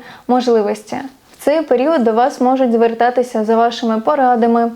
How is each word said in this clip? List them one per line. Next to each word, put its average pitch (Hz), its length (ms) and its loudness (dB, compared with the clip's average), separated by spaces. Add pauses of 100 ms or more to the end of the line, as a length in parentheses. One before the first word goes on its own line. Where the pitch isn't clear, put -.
(280)
можливості. 233 680 0 (360)
В - 120 -20
цей 311 180 2
період 277 420 0
до 226 80 2
вас 254 280 0
можуть 254 320 2
звертатися 233 720 0
за 226 120 0
вашими 226 440 0
порадами, 233 760 0